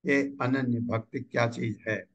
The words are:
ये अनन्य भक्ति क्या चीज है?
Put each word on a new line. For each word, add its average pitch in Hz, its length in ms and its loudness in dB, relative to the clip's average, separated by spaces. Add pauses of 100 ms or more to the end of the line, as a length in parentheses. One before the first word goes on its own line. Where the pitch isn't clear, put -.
ये 139 360 2
अनन्य 127 380 2
भक्ति 117 400 -4
क्या 120 280 0
चीज 113 400 -4
है? 101 280 -2